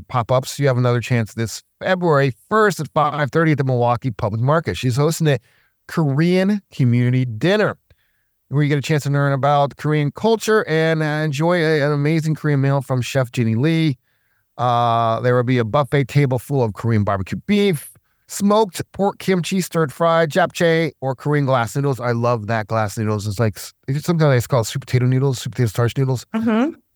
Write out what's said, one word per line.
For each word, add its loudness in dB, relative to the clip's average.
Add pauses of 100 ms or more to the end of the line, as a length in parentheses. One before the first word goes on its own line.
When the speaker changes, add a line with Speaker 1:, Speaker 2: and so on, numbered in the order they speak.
Speaker 1:
pop-ups, -2
you 2
have 2
another 2
chance -2
this -6 (200)
February 2 (160)
first 2
at -6
five 0
thirty 2
at 0
the -2
Milwaukee 0
Public -4
Market. 0
She's -2
hosting 0
a 2 (500)
Korean 0
community 2
dinner 0 (720)
where 0
you 2
get 2
a -2
chance 0
to -4
learn 2
about 2
Korean -2
culture 0
and, 0
uh, 0
enjoy 0
a, 2
an 0
amazing 0
Korean 0
meal 2
from -2
Chef -2
Jenny 0
Lee. 0 (580)
Uh, 2
there 2
will 2
be 0
a 2
buffet 0
table 0
full -2
of -2
Korean 0
barbecue -2
beef, 0 (360)
smoked 0 (120)
pork -2
kimchi, -2
stir-fried, 0
japchae, 0
or -4
Korean 0
glass 0
noodles. -2
I -2
love 0
that -2
glass -2
noodles. -2
It's -4
like, 0
s-, -16 (140)
it's -4
sometimes 2
it's 0
called 0
sweet -6
potato 0
noodles, 0
sweet -8
potato 0
starch 0
noodles. -2 (100)
Speaker 2:
Mm-hmm. 0 (200)